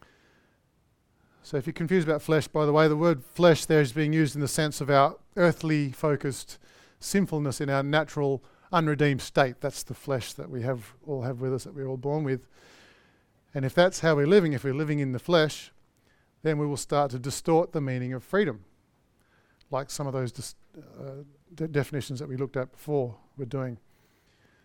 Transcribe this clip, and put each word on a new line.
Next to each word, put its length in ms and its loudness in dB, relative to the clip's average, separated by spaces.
So 140 -8
if 100 -4
you're 80 -6
confused 340 0
about 140 0
flesh, 260 0
by 180 0
the 80 2
way, 160 6
the 80 0
word 260 2
flesh 420 4
there 140 4
is 140 2
being 180 0
used 240 2
in 60 -4
the 80 -2
sense 320 -2
of 80 -4
our 260 6
earthly 560 2
focused 680 -4
sinfulness 640 -2
in 80 -4
our 120 2
natural 600 0
unredeemed 500 2
state. 400 0
That's 200 -6
the 120 -10
flesh 400 -6
that 160 -14
we 140 -6
have, 300 -6
all 160 -6
have 180 -6
with 140 -4
us, 100 -6
that 100 -18
we're 140 -10
all 80 -6
born 300 -4
with. 200 -2
And 100 -4
if 100 -2
that's 280 4
how 140 4
we're 120 2
living, 240 6
if 140 -4
we're 80 -2
living 260 -2
in 140 -2
the 60 -4
flesh, 520 0
then 140 0
we 100 -2
will 80 -4
start 360 0
to 80 -6
distort 520 0
the 100 -4
meaning 300 -4
of 140 -10
freedom, 400 -2
like 180 -6
some 160 -8
of 60 -6
those 220 -4
dis-, 220 -14
uh, 240 -14
de-, 140 -6
definitions 500 -4
that 80 -12
we 80 -10
looked 220 -6
at 160 -6
before 420 -4
were 80 -10
doing. 320 -8